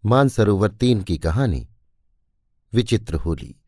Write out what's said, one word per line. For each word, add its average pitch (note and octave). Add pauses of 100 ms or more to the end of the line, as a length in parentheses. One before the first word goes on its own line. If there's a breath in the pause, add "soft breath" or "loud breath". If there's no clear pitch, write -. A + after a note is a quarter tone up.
मानसरोवर G#2+
तीन B2
की F2
कहानी E2+ (1040)
विचित्र A2
होली D#2+ (120)